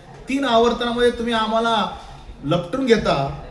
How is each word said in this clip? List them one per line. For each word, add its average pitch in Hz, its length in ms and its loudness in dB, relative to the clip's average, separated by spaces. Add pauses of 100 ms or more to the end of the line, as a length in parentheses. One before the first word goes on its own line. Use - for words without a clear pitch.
(300)
तीन 277 160 0
आवर्तनामध्ये 240 680 2
तुम्ही 233 220 -4
आम्हाला 220 560 0 (540)
लपटून 175 420 -2
घेता 165 640 2